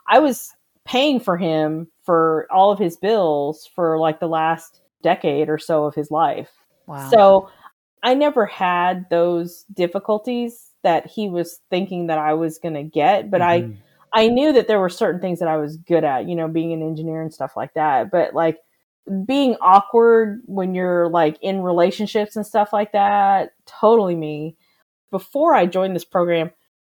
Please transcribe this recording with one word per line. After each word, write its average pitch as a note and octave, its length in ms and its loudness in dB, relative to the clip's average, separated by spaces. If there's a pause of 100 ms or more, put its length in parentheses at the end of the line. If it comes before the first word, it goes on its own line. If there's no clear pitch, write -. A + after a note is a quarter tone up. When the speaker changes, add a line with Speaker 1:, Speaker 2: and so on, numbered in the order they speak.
Speaker 1:
I A3+ 120 8
was C#4+ 340 0 (320)
paying C4 340 0
for F3+ 180 -2
him D#3+ 500 -2 (160)
for D#3+ 480 2
all F#3+ 200 6
of G3 80 -2
his F3 180 -2
bills D#3 760 -2
for, E3 260 -2
like, D#3 200 0
the F3 80 -4
last D#3+ 540 -4 (220)
decade D#3 460 0
or D3+ 100 -2
so D#3 260 -2
of C#3+ 100 -6
his D3 160 -6
life. D3+ 400 -2 (360)
Speaker 2:
Wow. C#3 220 -12
Speaker 1:
So G3 400 6 (540)
I B3+ 120 2
never C#4+ 320 0
had F3+ 640 -2
those F3 520 -2 (100)
difficulties G#3+ 1000 -4 (120)
that F3 220 0
he G#3 240 -8
was E3+ 300 -6 (100)
thinking F3+ 380 -4
that D#3+ 100 -2
I D3+ 160 0
was D#3+ 240 -4
gonna D#3 260 -8
get, E3 460 0
but F3+ 140 0
I, E3+ 180 2
Speaker 3:
Mm-hmm. A2+ 100 -10 (420)
Speaker 1:
I A3 140 4
knew C4 240 2
that B3+ 160 4
there G#3+ 120 2
were F#3 100 0
certain F3+ 320 -2
things F3+ 180 -4
that F3 80 -2
I D#3 100 0
was D3+ 200 -6
good E3 260 0
at, C3+ 240 -2
you F3 80 -6
know, D#3+ 140 -4
being E3 240 -4
an D#3+ 80 -6
engineer D#3+ 400 -8
and D#3+ 120 -10
stuff - 220 -10
like B2 200 -10
that. C#3 360 0
But, E3+ 220 0
like, D#3+ 260 -2 (680)
being C4 360 0
awkward A3 840 4
when F#3 280 -6
you're, F3 340 0
like, D#3+ 320 0
in F#3+ 200 -4
relationships F#3+ 720 -2
and G#3+ 100 -6
stuff G#3 280 -2
like G#3+ 180 -2
that, G3+ 640 2 (120)
totally G#3 500 2
me. D#3 420 -8 (540)
Before C#4+ 440 0
I G3 100 4
joined F#3+ 300 -2
this E3 80 -4
program, E3+ 480 -2 (300)